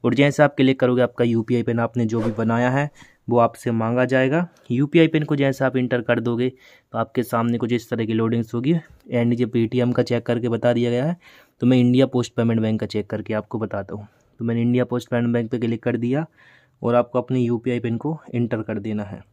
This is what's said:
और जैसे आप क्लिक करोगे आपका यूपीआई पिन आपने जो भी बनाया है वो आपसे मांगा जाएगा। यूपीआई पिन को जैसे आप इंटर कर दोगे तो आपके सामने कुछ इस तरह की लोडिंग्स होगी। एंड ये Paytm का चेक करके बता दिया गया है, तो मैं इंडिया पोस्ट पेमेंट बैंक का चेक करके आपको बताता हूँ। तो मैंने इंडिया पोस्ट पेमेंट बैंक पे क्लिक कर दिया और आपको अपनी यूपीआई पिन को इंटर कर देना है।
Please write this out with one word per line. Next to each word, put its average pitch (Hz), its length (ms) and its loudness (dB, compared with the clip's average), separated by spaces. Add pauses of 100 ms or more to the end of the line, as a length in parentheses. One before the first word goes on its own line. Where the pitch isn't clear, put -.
और 123 100 2
जैसे 139 300 4
आप 143 120 2
क्लिक 131 240 2
करोगे 123 220 2
आपका 120 240 0
यूपीआई 117 380 0
पिन 117 160 -2
आपने 117 260 -2
जो 113 160 -2
भी 113 120 -2
बनाया 113 360 0
है 143 200 0 (420)
वो 120 80 2
आपसे 117 340 0
मांगा 117 320 0
जाएगा। 131 420 0 (240)
यूपीआई 147 360 4
पिन 160 160 0
को 147 120 -2
जैसे 139 300 0
आप 131 120 0
इंटर 127 260 0
कर 117 180 0
दोगे 120 280 0
तो - 480 -14
आपके 113 260 -2
सामने 117 340 0
कुछ 117 160 -2
इस 113 160 -4
तरह 113 160 -2
की 113 80 -2
लोडिंग्स 113 400 -2
होगी। 127 220 0 (340)
एंड 120 240 2
ये 120 140 0
Paytm 117 480 0
का 123 80 2
चेक 117 220 -2
करके 117 240 -2
बता 117 240 0
दिया 120 180 0
गया 123 140 -2
है, 170 120 -4 (440)
तो 123 60 2
मैं 127 100 6
इंडिया 123 300 4
पोस्ट 123 280 -2
पेमेंट 113 260 0
बैंक 110 180 0
का 110 80 -6
चेक 104 220 -6
करके 107 240 -6
आपको 107 260 -6
बताता 101 360 -8
हूँ। 104 120 -14 (320)
तो 117 60 -6
मैंने 117 160 -2
इंडिया 120 240 2
पोस्ट 123 240 -6
पेमेंट 120 240 0
बैंक 117 180 -2
पे 127 80 -4
क्लिक 117 240 -4
कर 120 140 0
दिया 127 280 -2 (560)
और 120 140 0
आपको 120 260 2
अपनी 127 240 0
यूपीआई 120 340 -2
पिन 117 180 -4
को 151 200 -4 (160)
इंटर 120 280 -2
कर 107 180 -6
देना 104 240 -6
है। 98 300 -12